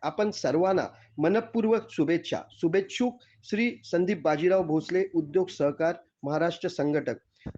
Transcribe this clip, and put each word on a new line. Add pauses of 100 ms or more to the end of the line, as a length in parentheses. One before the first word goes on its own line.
आपण
सर्वांना (320)
मनपूर्वक
शुभेच्छा. (200)
शुभेच्छुक (300)
श्री (120)
संदीप
बाजीराव
भोसले, (100)
उद्योग
सहकार, (300)
महाराष्ट्र
संघटक, (400)